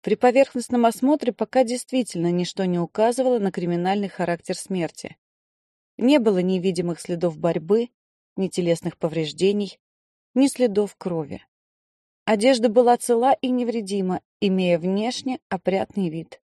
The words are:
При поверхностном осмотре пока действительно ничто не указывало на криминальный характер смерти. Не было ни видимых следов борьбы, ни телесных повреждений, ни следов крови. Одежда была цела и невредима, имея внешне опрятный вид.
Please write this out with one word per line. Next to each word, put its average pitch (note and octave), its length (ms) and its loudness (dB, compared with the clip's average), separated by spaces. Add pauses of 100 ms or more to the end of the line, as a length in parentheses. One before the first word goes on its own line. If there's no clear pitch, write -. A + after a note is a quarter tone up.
При G#3 140 0
поверхностном B3 720 2
осмотре B3+ 460 0
пока B3+ 320 0
действительно A3+ 640 -2
ничто F3+ 360 -2
не F3 120 0
указывало A#3+ 640 0
на G3 100 0
криминальный F#3 580 -2
характер F3 480 -6
смерти. - 600 -8 (800)
Не C4+ 240 4
было G#3 180 2
ни F#3 220 0
видимых F3 400 -4
следов E3+ 360 -4
борьбы, E3+ 520 0 (480)
ни F#3+ 100 -2
телесных E3+ 500 -2
повреждений, E3 840 -2 (540)
ни C4+ 120 4
следов G#3 480 0
крови. D#3+ 500 -8 (840)
Одежда A3+ 420 4
была A#3+ 280 6
цела A#3+ 360 2
и - 160 -2
невредима, G#3 720 -2 (180)
имея F#3 400 2
внешне G#3 680 -4
опрятный F#3+ 600 -2
вид. D#3+ 360 -12